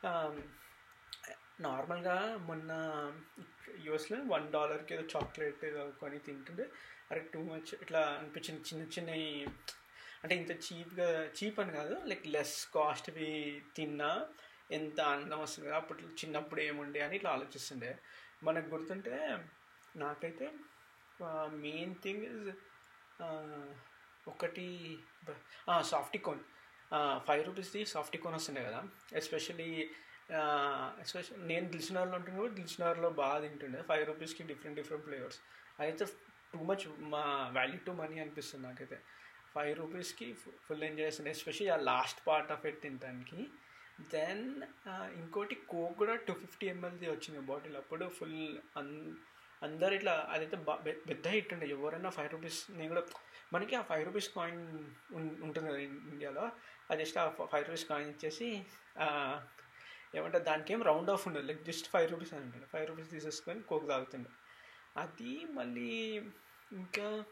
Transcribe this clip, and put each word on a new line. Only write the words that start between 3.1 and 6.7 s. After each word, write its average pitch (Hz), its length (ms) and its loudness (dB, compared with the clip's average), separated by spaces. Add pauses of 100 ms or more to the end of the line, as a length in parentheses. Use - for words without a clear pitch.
యూఎస్లో 156 460 0
వన్ 151 260 4
డాలర్కి 151 420 2
ఏదో 160 80 -2 (140)
చాక్లెట్ 147 480 0
ఏదో 147 360 -4
కొని 147 180 -6
తింటుంటే, 147 480 -6 (440)